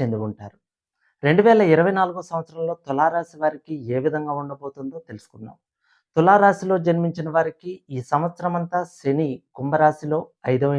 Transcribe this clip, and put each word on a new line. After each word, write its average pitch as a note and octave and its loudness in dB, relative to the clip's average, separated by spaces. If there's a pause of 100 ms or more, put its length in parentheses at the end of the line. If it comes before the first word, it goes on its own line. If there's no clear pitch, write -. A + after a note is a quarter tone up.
చెంది A2+ -2 (100)
ఉంటారు. G#2 -14 (680)
రెండు D#3 4
వేల A3+ 6 (120)
ఇరవై E3+ 4
నాలుగో F3+ -2
సంవత్సరంలో E3 -6 (140)
తులారాశి D#3+ -2
వారికి D#3 -4 (180)
ఏ B2+ -2
విధంగా D3+ -4
ఉండబోతుందో C#3 -12 (100)
తెలుసుకుందాం. A2 -18 (600)
తులారాశిలో F#3+ 4 (120)
జన్మించిన E3+ -2
వారికి E3 -4 (240)
ఈ B2+ -6 (100)
సంవత్సరం F3 -4
అంతా F3 -4 (180)
శని C#3+ -2 (300)
కుంభరాశిలో D3+ 0 (340)
ఐదవ C#3 2